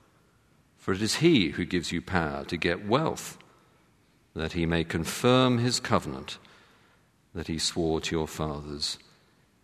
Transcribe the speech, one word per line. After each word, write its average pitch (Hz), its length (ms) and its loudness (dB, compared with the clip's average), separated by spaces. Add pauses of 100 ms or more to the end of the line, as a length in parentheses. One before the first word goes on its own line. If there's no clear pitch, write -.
(760)
for - 160 -2
it 95 80 -2
is 107 140 0
he 131 340 6
who 87 160 -4
gives 87 260 -2
you 87 120 -2
power 76 420 -2
to 90 100 -4
get 87 300 -2
wealth, - 540 -2 (960)
that 80 180 -4
he 82 140 0
may 82 160 2
confirm 123 720 2
his 120 220 0
covenant 76 580 -2 (960)
that 82 140 -6
he 82 100 -2
swore 80 440 0
to - 140 -2
your 78 120 0
fathers, 73 720 -6 (640)